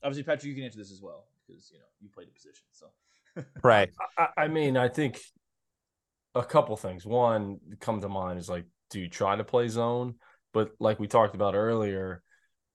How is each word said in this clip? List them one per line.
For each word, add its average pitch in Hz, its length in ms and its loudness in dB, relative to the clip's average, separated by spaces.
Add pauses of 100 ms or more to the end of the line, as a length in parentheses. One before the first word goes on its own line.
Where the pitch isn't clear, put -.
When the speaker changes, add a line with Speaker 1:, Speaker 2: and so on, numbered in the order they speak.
Speaker 1:
Obviously, 139 200 -4
Patrick, 147 200 -2
you 143 100 -8
can 131 100 -10
answer 110 140 -14
this 101 120 -16
as 95 100 -20
well 82 280 -20 (180)
because, 90 260 -20
you 85 60 -20
know, - 60 -20 (160)
you 101 80 -20
played 92 200 -20
the - 40 -20
position. - 400 -20
So. - 140 -20 (480)
<laughs> 151 100 -12 (200)
Speaker 2:
Right. 107 240 8 (300)
Speaker 3:
I, 165 180 2
I 156 120 2
mean, 151 280 2
I 123 120 4
think 131 340 -2 (1120)
a 123 100 -2
couple 147 320 2
things. 92 300 -10
One 110 540 0 (200)
come 107 220 -4
to 101 80 -6
mind 92 280 -6
is, 85 120 -10
like, 87 160 -6 (240)
do 101 100 -8
you 87 80 -8
try 101 280 0
to 110 80 -4
play 120 240 0
zone? 120 480 -2 (360)
But 110 260 0
like 107 220 2
we 104 60 -2
talked 107 280 4
about 95 200 0
earlier, 101 680 -2 (520)